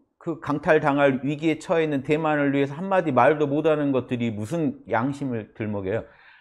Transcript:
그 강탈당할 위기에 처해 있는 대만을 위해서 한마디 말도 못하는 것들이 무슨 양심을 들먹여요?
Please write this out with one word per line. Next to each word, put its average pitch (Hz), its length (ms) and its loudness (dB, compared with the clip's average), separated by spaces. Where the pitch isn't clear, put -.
그 - 220 -8
강탈당할 143 840 2
위기에 151 360 -2
처해 165 240 0
있는 147 200 -2
대만을 151 500 0
위해서 139 200 0
한마디 185 380 0
말도 147 360 4
못하는 147 440 0
것들이 123 400 -2
무슨 123 580 -4
양심을 123 640 -4
들먹여요? 104 520 -4